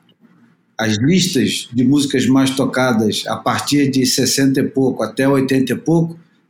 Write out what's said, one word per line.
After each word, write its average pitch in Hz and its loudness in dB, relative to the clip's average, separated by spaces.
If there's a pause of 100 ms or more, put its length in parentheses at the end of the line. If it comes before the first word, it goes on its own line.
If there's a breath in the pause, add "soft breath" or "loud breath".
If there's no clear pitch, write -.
(760)
as 110 -2
listas 135 0
de 123 0
músicas 135 2
mais 131 2
tocadas 127 -2
a 110 -6
partir 143 0
de 127 0
sessenta 135 0
e - 0
pouco 131 -2
até 131 -2
oitenta 131 0
e 113 -2
pouco, 165 0 (300 soft breath)